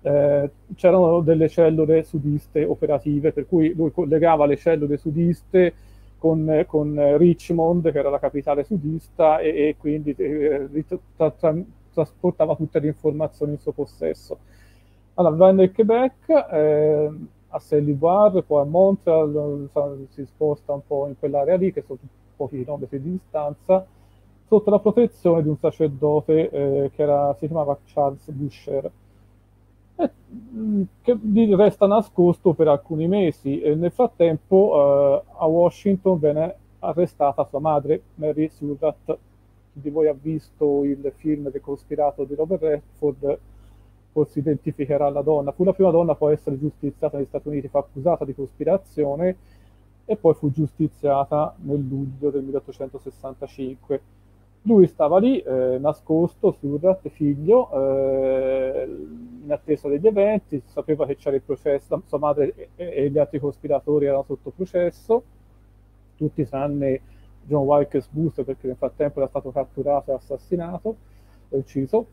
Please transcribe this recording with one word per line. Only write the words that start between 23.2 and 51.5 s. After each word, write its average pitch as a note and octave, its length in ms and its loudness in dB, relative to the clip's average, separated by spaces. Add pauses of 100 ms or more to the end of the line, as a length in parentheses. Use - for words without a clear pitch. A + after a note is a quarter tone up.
sotto G#3 240 4
la G3+ 100 4
protezione G3+ 640 2
di D3+ 60 0
un D3+ 100 -2
sacerdote, D3+ 920 0
eh, C#3 440 -2
che - 80 -4
era, C#3+ 340 2
si D#3+ 100 -8
chiamava D3 400 -2
Charles C#3 440 -4
Busher, C#3+ 640 -8 (1040)
e, E4+ 160 -2 (420)
mm, G#3+ 280 -4 (200)
che A#3+ 200 0
lì G#3+ 340 4
resta G3+ 320 4
nascosto F#3 640 2
per D3+ 160 2
alcuni D#3 400 0
mesi, E3+ 540 -2
e D3+ 140 0
nel E3+ 160 -2
frattempo, D#3 1300 2
eh, - 140 -20
a E3+ 80 -2
Washington F3 720 2
viene D3+ 360 -2 (240)
arrestata D3 680 -2
sua C#3 140 -8
madre, D3+ 420 0 (140)
Mary D3+ 340 -2
Surratt. D3 680 -6 (540)
Chi - 80 -20
di C#3+ 100 -8
voi D3+ 200 0
ha C#3+ 100 -2
visto D3 640 -2
il C#3 320 -4
film D3 340 -6
del C3+ 120 -10
cospirato C#3+ 640 -4
di C#3+ 100 -10
Robert D#3+ 280 -4
Redford C#3+ 760 -4 (720)
forse D3 280 -2
identificherà C#3+ 680 -2
la C#3+ 120 -4
donna. C#3+ 320 -2
Fu F3+ 100 -2
la F#3 100 2
prima F#3+ 180 2
donna E3 240 2
poi D3+ 160 0
a D3+ 40 4
essere C3+ 240 -8
giustiziata D3 580 -6
negli C#3+ 100 -6
Stati D3 200 -10
Uniti, C#3+ 220 -8
fu - 80 -4
accusata D3+ 480 -2
di C3+ 100 -10
cospirazione D#3 1000 -4 (680)
e A3 100 -4
poi E3 200 2
fu D3 160 -4
giustiziata D3 1040 -2 (100)